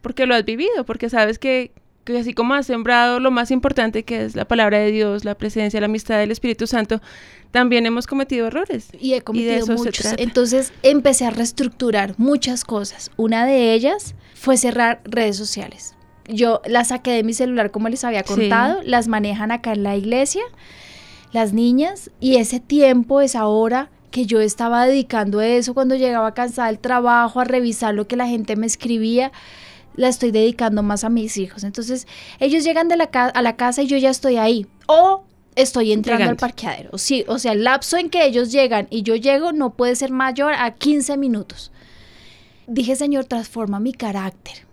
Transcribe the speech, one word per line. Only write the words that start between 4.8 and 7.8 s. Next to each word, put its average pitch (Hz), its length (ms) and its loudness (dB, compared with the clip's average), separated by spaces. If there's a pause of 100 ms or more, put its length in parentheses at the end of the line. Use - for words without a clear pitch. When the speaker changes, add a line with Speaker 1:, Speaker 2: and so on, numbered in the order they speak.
Speaker 1:
Dios, 208 320 -2
la 202 100 -4
presencia, 214 460 -4
la 208 60 0
amistad 214 320 -2
del 208 120 0
Espíritu 226 380 -4
Santo, 220 320 -2 (500)
también 247 340 2